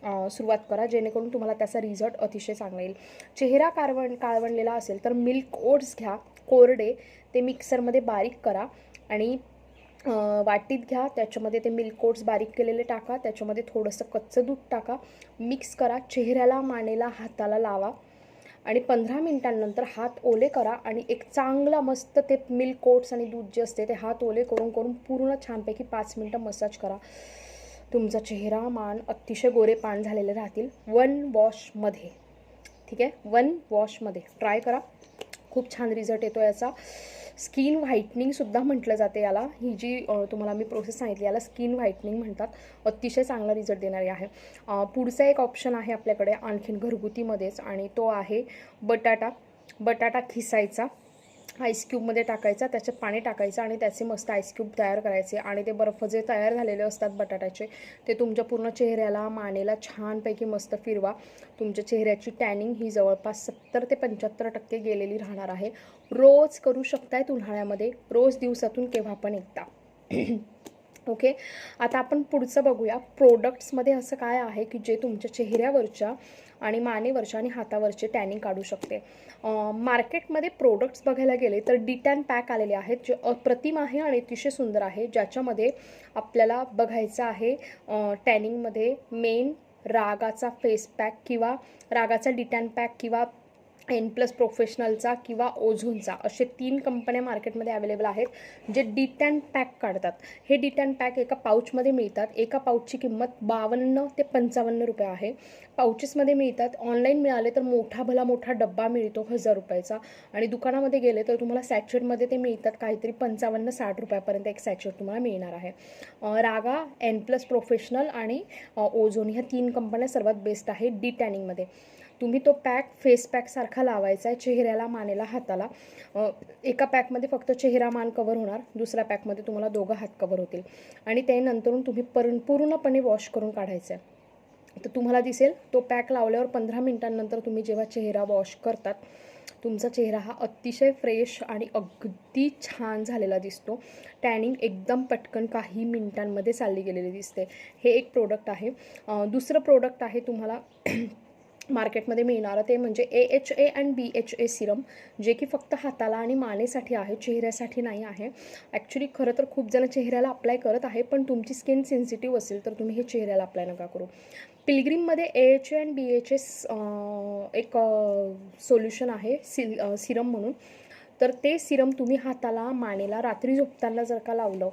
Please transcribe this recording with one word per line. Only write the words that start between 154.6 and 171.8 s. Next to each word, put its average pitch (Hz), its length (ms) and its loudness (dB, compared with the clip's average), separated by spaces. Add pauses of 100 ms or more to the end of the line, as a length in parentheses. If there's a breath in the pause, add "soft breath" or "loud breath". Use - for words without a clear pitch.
जे 226 100 4
की 240 120 -6
फक्त 277 320 -4
हाताला 226 400 -2
आणि 233 160 -2
मानेसाठी 247 600 -2
आहे, 202 200 -4
चेहऱ्यासाठी 233 640 -4
नाही 220 220 -4
आहे. 202 260 -10 (440 loud breath)
ॲक्च्युली - 420 -4
खरं 247 220 0
तर 277 140 4
खूप 226 200 -4
जण 254 140 4
चेहऱ्याला 254 440 2
अप्लाय 247 280 0
करत 240 260 2
आहे, 240 180 -2
पण 269 220 2
तुमची 254 300 -2
स्किन 269 300 2
सेन्सिटिव्ह 247 540 0
असेल 202 280 -6
तर 220 80 -6
तुम्ही 220 220 -4
हे 240 80 0
चेहऱ्याला 208 400 0
अप्लाय 180 220 -6
नका 180 200 -8
करू. 180 200 -10 (600 loud breath)
पिलग्रीममध्ये 320 580 2
एएचए 269 600 6
and 302 100 -6
बीएचए 247 440 0
स-, - 320 -8
अ, 220 60 -4 (800)
एक, 233 240 -2
अ, 214 500 2 (320)
सोल्युशन 226 500 2
आहे 220 340 -2
सिल-, 226 360 -4
अ, 202 180 -2
सिरम 240 300 -2
म्हणून. 226 240 -4 (720 loud breath)
तर 247 100 4 (120)
ते 302 140 2
सिरम 269 320 -2 (100)